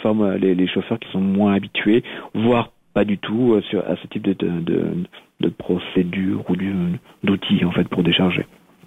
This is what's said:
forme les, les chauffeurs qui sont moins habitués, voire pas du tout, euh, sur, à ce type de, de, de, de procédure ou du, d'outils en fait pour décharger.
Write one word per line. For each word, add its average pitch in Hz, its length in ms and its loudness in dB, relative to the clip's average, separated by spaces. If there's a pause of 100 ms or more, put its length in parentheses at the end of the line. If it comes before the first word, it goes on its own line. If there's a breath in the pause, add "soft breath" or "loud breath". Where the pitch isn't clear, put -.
forme 107 340 2
les, 95 200 2
les 92 120 2
chauffeurs 101 320 -2
qui - 120 -14
sont 95 100 -2
moins 98 320 4
habitués, 104 500 2 (300 loud breath)
voire 117 400 0 (200)
pas 104 120 2
du 104 120 0
tout, 117 360 2
euh, 101 160 4
sur, 98 180 0
à 87 140 0
ce - 60 -16
type 107 160 -8
de, 98 100 2
de, 87 260 -2
de, 85 340 -2 (460 loud breath)
de - 100 0
procédure 95 1000 -2
ou 90 80 0
du, 95 160 -2 (500 soft breath)
d'outils 98 400 2
en 87 80 2
fait 90 160 0
pour - 160 -2
décharger. 87 420 2 (400)